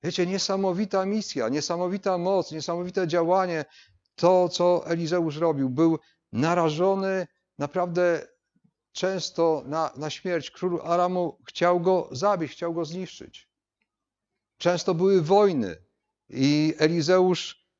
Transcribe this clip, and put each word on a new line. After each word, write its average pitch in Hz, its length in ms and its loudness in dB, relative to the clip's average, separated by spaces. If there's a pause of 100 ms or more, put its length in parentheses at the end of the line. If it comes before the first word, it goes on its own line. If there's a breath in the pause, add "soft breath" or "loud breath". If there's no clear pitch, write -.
Wiecie, 175 240 -2
niesamowita 190 800 -2
misja, 196 420 -4
niesamowita 180 680 -2
moc, 175 340 0
niesamowite 175 560 -4
działanie, 170 560 0 (500 soft breath)
to, 180 340 4
co 175 380 2
Elizeusz 165 500 -2
robił. 151 340 0
Był 160 280 2 (340 soft breath)
narażony 175 960 0 (320)
naprawdę 175 680 0 (680)
często 170 760 -2
na, 151 300 -2
na 147 140 -6
śmierć. 170 400 -6
Król 175 340 -4
Aramu 175 540 0 (100)
chciał 175 320 2
go 180 320 2
zabić, 175 400 -2
chciał 170 220 -8
go 170 100 -4
zniszczyć. - 680 -14 (1120)
Często 175 320 0
były 185 280 4
wojny 156 540 2 (540)
i 151 480 2
Elizeusz 175 880 0 (140)